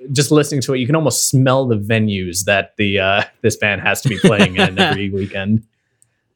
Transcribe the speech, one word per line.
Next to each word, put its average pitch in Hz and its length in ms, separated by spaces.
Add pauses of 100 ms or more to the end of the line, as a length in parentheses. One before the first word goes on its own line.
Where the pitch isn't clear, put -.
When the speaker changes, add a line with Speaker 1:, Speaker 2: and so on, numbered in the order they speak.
(100)
Speaker 1:
just 143 220
listening 147 300
to 135 120
it, 131 40
you 123 80
can 147 100
almost 147 320
smell 131 380
the 113 120
venues 101 640
that 98 340
the, 98 200
uh, 98 240 (200)
this 110 140
band 101 260
has 98 180
to - 80
be 98 100
playing - 380
in 185 220
Speaker 2:
<laughs> - 0
Speaker 1:
every 190 320
weekend. 101 540 (720)